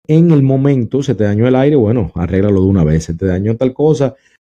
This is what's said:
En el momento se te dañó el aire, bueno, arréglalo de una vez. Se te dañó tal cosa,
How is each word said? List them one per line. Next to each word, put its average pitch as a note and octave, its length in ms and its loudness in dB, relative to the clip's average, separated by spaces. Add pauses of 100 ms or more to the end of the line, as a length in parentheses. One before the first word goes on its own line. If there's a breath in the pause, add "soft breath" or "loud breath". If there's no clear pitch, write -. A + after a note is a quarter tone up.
En E3 240 2
el C#3+ 140 4
momento C3+ 580 0
se C#3 140 -4
te G#2+ 80 -2
dañó G#2 240 0
el B2+ 80 2
aire, C#3 180 2
bueno, G#2+ 400 0
arréglalo F#2 460 0
de F#2+ 80 2
una G2 160 2
vez. D#2 180 0
Se E2 120 -8
te F#2+ 120 -6
dañó G2 300 -2
tal C3 180 -4
cosa, D3 400 0 (280 soft breath)